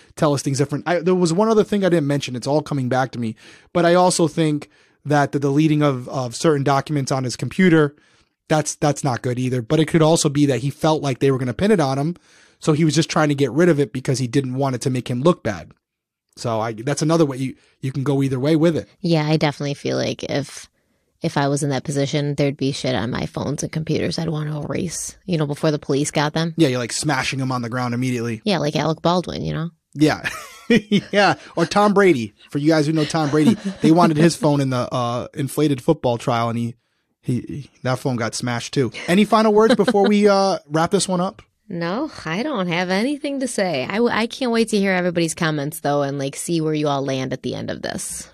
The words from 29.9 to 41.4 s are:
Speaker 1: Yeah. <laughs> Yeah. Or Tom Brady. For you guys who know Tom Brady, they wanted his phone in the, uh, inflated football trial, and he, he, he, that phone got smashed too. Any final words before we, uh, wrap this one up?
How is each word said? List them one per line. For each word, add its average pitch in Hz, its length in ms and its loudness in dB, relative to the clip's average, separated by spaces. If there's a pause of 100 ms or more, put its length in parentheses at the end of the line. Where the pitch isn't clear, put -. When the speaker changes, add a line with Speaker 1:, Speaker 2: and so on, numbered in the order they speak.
Speaker 1:
Yeah. 143 420 0
<laughs> - 40 -14 (720)
Yeah. 196 240 4 (220)
Or 170 80 2
Tom 202 280 4
Brady. 170 400 4 (160)
For - 80 -6
you 147 120 2
guys 156 180 4
who 160 60 0
know 156 100 2
Tom 151 260 -2
Brady, 156 260 4 (260)
they 156 100 6
wanted 165 240 6
his 160 220 4
phone 147 240 2
in 135 80 0
the, 123 240 -2
uh, 120 400 -4
inflated 143 480 0
football 127 360 0
trial, 117 300 0
and 113 100 -4
he, 117 180 -4 (440)
he, 123 220 -4
he, - 280 -12 (140)
that 127 160 -2
phone 131 160 -2
got 110 200 -4
smashed 120 380 -6
too. 127 160 0 (200)
Any 196 160 4
final 220 280 4
words 220 220 6
before 202 320 2
we, 208 220 4
uh, 196 300 2 (100)
wrap 160 220 0
this 190 180 0
one 180 100 -2
up? 190 220 -6 (260)